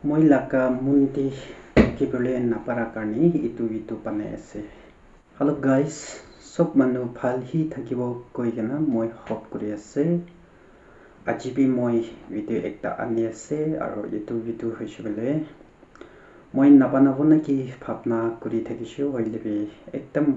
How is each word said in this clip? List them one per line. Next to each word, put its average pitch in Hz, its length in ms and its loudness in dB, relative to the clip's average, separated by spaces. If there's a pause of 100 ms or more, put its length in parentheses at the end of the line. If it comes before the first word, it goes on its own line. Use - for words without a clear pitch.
মই 151 200 4
লাকা 131 400 4 (140)
মুন্তি 139 460 2 (500)
থাকিবলৈ 123 680 2
নাপাৰা 117 480 -2
কাৰণে 110 400 2 (100)
ইটো 117 240 -4 (100)
ইটো 110 280 -6
বনাই 107 280 -6
আছে। - 300 -12 (800)
হেল্ল' 147 260 0
গাইজ, 135 320 2 (500)
চব - 320 0
মানুহ 123 280 2 (100)
ভাল 127 280 -2
হি 160 160 -2 (120)
থাকিব 123 300 -6 (320)
কৈ 120 180 -2
কেনে 117 260 -4 (100)
মই 113 200 0 (100)
হোপ - 320 -8
কৰি - 220 -6
আছে। 139 320 -4 (1200)
আজি 120 260 -4
বি 135 180 4
মই 120 260 2 (340)
ভিডিঅ' 107 380 -4
একটা - 220 -6 (100)
আনি 113 260 -2
আছে 113 320 -6 (220)
আৰু - 200 -6 (140)
ইটো 107 260 -6
ভিডিঅ' 113 360 -6
হৈছে - 260 -12
বোলে 110 260 -4 (1300)
মই 139 240 6
নাবনাব 135 480 6
নেকি 151 320 4 (240)
ভাবনা 113 380 -4 (180)
কৰি 110 240 -4
থাকিছো, 113 500 -8
হ'লে 113 300 -4
বি 107 140 -4 (380)
একদম 139 320 -2 (120)